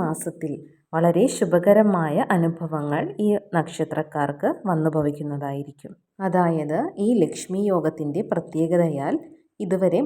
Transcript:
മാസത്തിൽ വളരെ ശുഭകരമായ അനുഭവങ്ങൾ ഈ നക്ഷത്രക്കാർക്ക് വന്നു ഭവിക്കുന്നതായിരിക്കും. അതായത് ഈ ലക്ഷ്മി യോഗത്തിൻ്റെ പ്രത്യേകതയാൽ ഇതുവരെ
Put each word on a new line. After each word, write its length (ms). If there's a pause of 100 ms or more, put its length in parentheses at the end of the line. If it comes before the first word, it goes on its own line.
മാസത്തിൽ 500 (400)
വളരെ 380
ശുഭകരമായ 1000
അനുഭവങ്ങൾ 720 (240)
ഈ 20 (300)
നക്ഷത്രക്കാർക്ക് 920 (220)
വന്നു 240
ഭവിക്കുന്നതായിരിക്കും. 960 (280)
അതായത് 600 (180)
ഈ 120 (100)
ലക്ഷ്മി 460
യോഗത്തിൻ്റെ 640
പ്രത്യേകതയാൽ 840 (440)
ഇതുവരെ 460